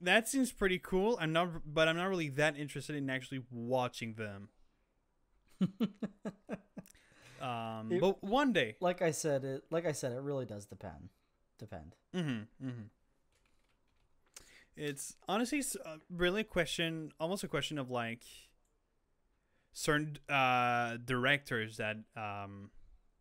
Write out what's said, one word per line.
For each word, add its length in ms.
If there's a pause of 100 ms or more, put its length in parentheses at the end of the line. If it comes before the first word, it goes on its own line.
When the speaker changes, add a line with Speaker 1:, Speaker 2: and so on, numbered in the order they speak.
Speaker 1:
"That 260
seems 260
pretty 260
cool. 420
I'm 120
not, 420
but 120
I'm 100
not 120
really 220
that 260
interested 400
in 140
actually 400
watching 640
them." 340 (1120)
Speaker 2:
<laughs> 80 (1700)
Speaker 1:
Um, 500
Speaker 2:
It, 100
Speaker 1:
but 220
one 300
day. 260
Speaker 2:
like 240
I 80
said, 340
it, 240
like 160
I 60
said, 220
it 80
really 260
does 180
depend. 440 (500)
Depend. 380 (180)
Speaker 1:
Mm-hmm, 500
mm-hmm. 180 (1900)
It's 400 (120)
honestly 300
s-, 260
uh, 120 (120)
really 340
a 20
question, 720
almost 240
a 60
question 300
of, 120
like, 320 (1500)
certain, 460 (100)
uh, 760
directors 720
that, 180 (200)
um, 540 (500)